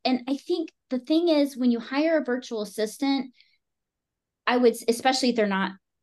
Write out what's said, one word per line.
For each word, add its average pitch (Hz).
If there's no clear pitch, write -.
And 254
I 277
think 339
the 254
thing 320
is, 285
when 247
you 233
hire 302
a 285
virtual 247
assistant, 254
I 247
would 247
s-, 233
especially 254
if 240
they're 214
not 190